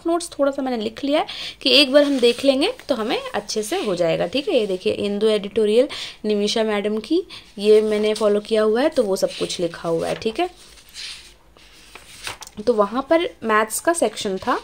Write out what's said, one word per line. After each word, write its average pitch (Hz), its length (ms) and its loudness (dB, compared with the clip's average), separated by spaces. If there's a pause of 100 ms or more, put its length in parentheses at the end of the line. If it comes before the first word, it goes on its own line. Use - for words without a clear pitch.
नोट्स 339 220 -2 (100)
थोड़ा 277 120 2
सा 277 100 -6
मैंने 254 220 -4
लिख 220 200 -8
लिया 285 160 2
है 381 60 -2 (360)
कि 233 80 2
एक 254 240 6
बार 294 100 8
हम 277 160 2
देख 233 260 2
लेंगे 277 280 2 (160)
तो 269 60 0
हमें 247 260 -2 (120)
अच्छे 208 300 -4
से 339 200 -4
हो 202 120 -2
जाएगा, 170 320 0
ठीक 277 200 -4
है। 320 120 2
ये 208 80 0
देखिए, 190 320 -2
हिंदू 202 280 0
एडिटोरियल 214 600 2 (380)
निमिषा 208 380 0
मैडम 208 340 -2
की, 320 260 -2 (340)
ये 214 240 6
मैंने 214 320 0
फॉलो 214 260 2
किया 214 220 0
हुआ 220 200 2
है, 302 80 2
तो 262 140 2
वो 196 120 -2
सब 190 160 0
कुछ - 280 -6
लिखा 170 300 -4
हुआ 165 180 0
है, 160 80 -2
ठीक 220 240 -4
है। - 360 -6 (1900)
तो 240 60 4
वहाँ 214 360 0
पर 330 200 2 (140)
मैथ्स 220 360 0
का 339 140 2
सेक्शन 208 440 -2
था, 277 260 -4